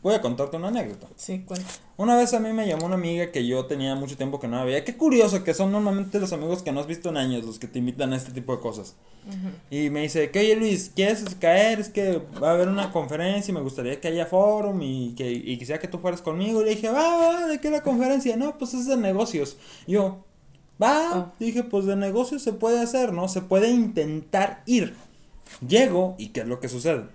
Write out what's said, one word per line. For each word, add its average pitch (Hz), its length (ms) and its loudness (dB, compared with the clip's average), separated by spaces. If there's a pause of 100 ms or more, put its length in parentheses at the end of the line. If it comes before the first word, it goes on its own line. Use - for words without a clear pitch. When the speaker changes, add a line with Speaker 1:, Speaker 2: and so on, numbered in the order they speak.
Speaker 1:
Voy 202 140 4
a 190 60 2
contarte 135 360 -2
una 175 100 -4
anécdota. 156 480 -4
Speaker 2:
Sí, 185 300 -8
cuenta. 185 200 -8 (300)
Speaker 1:
Una 240 220 4
vez 240 160 4
a 233 80 2
mí 220 100 -2
me 220 160 0
llamó 165 200 0
una 185 80 0
amiga 170 360 -2
que 123 160 -2
yo 127 200 0
tenía 135 280 -4
mucho 135 220 -8
tiempo 139 200 -4
que 127 120 -6
no 120 80 -2
la 131 80 -2
veía. 135 180 0
Qué 240 140 -8
curioso 220 480 4
que 165 80 2
son 196 180 2
normalmente 196 480 0
los 185 140 -2
amigos 165 280 -2
que 156 120 -4
no 139 80 -2
has 147 60 -6
visto 165 200 -6
en 165 80 -2
años 127 300 -2
los 110 120 -10
que 117 100 -10
te 123 120 -6
invitan 127 320 -2
a 131 60 -2
este 127 160 -8
tipo 127 200 -6
de 117 80 -6
cosas. 107 340 -8 (300)
Speaker 2:
Ujú. 190 280 -8 (160)
Speaker 1:
Y 147 220 -2
me 147 100 -4
dice 151 280 0
que, 190 120 0
"Oye, 220 160 6
Luis, 208 360 0
¿quieres 208 300 2 (160)
caer? 208 400 6
Es 208 80 -4
que 190 340 0 (220)
va 156 60 4
a 170 40 6
haber 180 140 4
una 196 240 0
conferencia 180 640 -2
y - 20 -2
me 151 60 -2
gustaría 135 400 -4
que 170 80 -2
haya 165 160 0
fórum 202 560 2
y 131 340 -4
que, 123 160 -4
y 120 260 -4
quisiera 127 220 -6
que 185 80 -8
tú 170 120 -8
fueras 175 220 -4
conmigo". 196 400 0
Y 214 40 2
le 220 60 2
dije, 220 180 -2
"Va, 320 260 4
va, 339 320 4
¿de 302 140 -2
qué 302 100 -2
la 294 100 0
conferencia?". 262 540 2
"No, 285 220 -2
pues 247 160 -6
es 247 140 -4
de 269 100 2
negocios". 190 580 0 (320)
Y 175 60 0
yo, 190 320 0 (560)
"Va". 269 500 2
Speaker 2:
Oh. - 80 -20
Speaker 1:
Dije, 233 240 -2
"Pues 202 220 0
de 196 100 0
negocios 226 460 -2
se 233 100 -2
puede 226 300 2
hacer, 233 320 0
¿no? 180 160 -2
Se 185 100 -2
puede 190 300 4
intentar 190 960 0
ir". 233 300 2 (720)
Llego, 185 520 4
¿y 107 120 -12
qué 120 120 -6
es 110 60 -6
lo 123 120 -4
que 131 80 -8
sucede? 123 360 -2 (120)